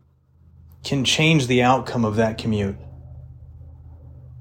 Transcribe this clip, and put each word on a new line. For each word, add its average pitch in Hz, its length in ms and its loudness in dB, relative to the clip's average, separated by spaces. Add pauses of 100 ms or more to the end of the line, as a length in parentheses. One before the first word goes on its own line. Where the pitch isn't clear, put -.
(840)
can 135 220 -2
change 156 420 4
the 123 160 4
outcome 127 400 2
of 107 140 -2
that 113 200 0
commute. 101 380 -2 (1700)